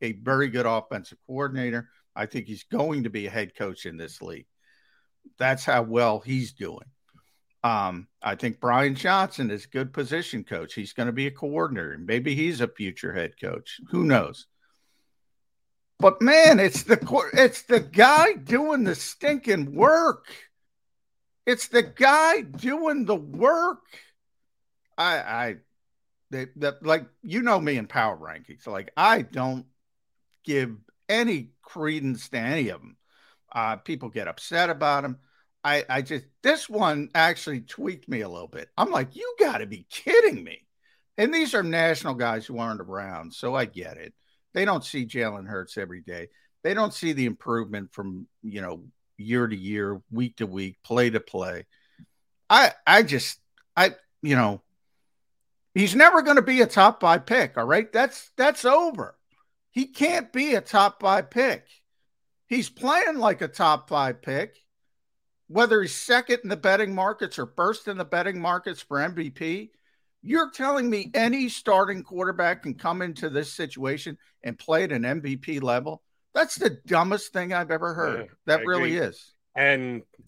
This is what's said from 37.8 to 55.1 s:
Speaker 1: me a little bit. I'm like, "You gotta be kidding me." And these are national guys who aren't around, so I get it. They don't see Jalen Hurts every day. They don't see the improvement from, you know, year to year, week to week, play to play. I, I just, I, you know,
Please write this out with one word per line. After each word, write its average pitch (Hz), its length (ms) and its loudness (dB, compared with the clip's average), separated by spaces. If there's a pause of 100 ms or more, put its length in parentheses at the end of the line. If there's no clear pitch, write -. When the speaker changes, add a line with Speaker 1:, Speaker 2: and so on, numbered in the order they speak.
Speaker 1:
me 117 120 -4
a 98 80 -8
little 87 180 -14
bit. - 300 -16
I'm 240 140 0
like, 135 240 -4
"You 480 240 -10
gotta 285 260 0
be 202 240 -16
kidding 339 540 2
me." 82 220 -18 (520)
And 233 160 2
these 311 200 0
are 208 100 0
national 165 520 0
guys 113 300 -2
who 120 120 -12
aren't 113 240 -6
around, 90 520 -12
so 127 220 -6
I 127 100 -2
get 82 320 -14
it. 80 160 -20 (400)
They 185 120 0
don't 180 180 -2
see 131 220 -8
Jalen 107 420 -6
Hurts 95 300 -10
every 90 240 -10
day. 85 280 -14 (340)
They 180 100 -2
don't 208 200 -2
see 160 200 -4
the 131 140 -2
improvement 107 680 -6
from, 92 340 -12 (140)
you 104 200 -10
know, 87 220 -10 (340)
year 117 300 -2
to 110 80 -6
year, 101 460 -6 (100)
week 117 260 -6
to 110 100 -6
week, 95 360 -8
play 120 280 2
to 110 80 0
play. 90 460 -10 (840)
I, 247 220 8 (140)
I 202 180 8
just, 139 360 -4 (380)
I, 185 140 4 (300)
you 143 140 2
know, 104 260 2 (1120)